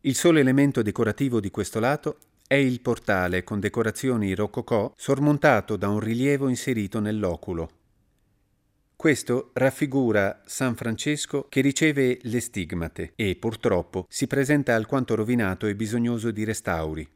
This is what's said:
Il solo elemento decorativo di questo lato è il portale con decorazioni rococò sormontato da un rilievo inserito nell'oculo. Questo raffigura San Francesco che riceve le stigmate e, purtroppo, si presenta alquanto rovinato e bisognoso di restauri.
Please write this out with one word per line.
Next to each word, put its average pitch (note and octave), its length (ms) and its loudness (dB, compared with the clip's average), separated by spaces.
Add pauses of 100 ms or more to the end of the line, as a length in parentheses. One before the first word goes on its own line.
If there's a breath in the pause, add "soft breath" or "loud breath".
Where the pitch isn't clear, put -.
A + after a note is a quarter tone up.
Il C3 140 0
solo E3 220 6
elemento C3+ 440 4
decorativo A2+ 580 0
di G2 100 -4
questo G#2+ 300 -4
lato C#3+ 380 -2 (260)
è C3+ 120 2
il B2+ 260 2
portale F#2 600 0
con G#2 160 -4
decorazioni G#2+ 760 -2
rococò G#2+ 640 -2
sormontato C#3 800 2
da G2 120 -2
un G#2 120 0
rilievo C3+ 480 0
inserito A#2 520 -2
nell'oculo. F#2+ 680 -4 (1200)
Questo - 600 0
raffigura B2+ 920 0
San B2 300 -4
Francesco C#3 760 -4
che C3+ 140 2
riceve C#3 600 2
le A#2 180 -2
stigmate E2+ 760 -6
e, G2 200 -2
purtroppo, G2+ 760 -2
si - 160 -4
presenta C#3 480 2
alquanto A2+ 400 0
rovinato G#2+ 520 0
e G#2 80 0
bisognoso A#2 560 -2
di G#2+ 140 -4
restauri. D#2+ 720 -4